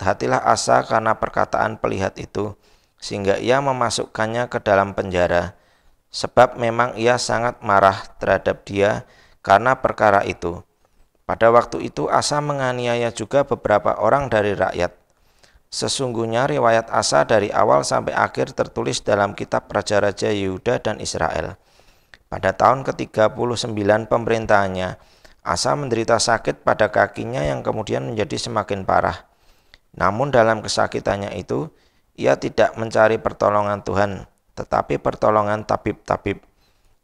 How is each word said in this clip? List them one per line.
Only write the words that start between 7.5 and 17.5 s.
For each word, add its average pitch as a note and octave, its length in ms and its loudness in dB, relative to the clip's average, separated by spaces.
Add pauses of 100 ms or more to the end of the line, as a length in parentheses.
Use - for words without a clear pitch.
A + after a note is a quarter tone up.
marah G2 320 6 (240)
terhadap F#2+ 480 0
dia G2+ 360 0 (400)
karena A2+ 360 4
perkara G#2 440 4
itu. F2+ 400 -6 (640)
Pada A2+ 240 4
waktu - 400 2
itu D3 160 -4
Asa D3 320 0
menganiaya B2 720 -2
juga C3+ 320 0
beberapa G#2 560 0
orang A#2+ 320 2
dari G#2 240 2
rakyat. F2 400 -2 (720)
Sesungguhnya A#2 800 -2
riwayat A#2 400 2
Asa C#3 400 2
dari G#2+ 240 2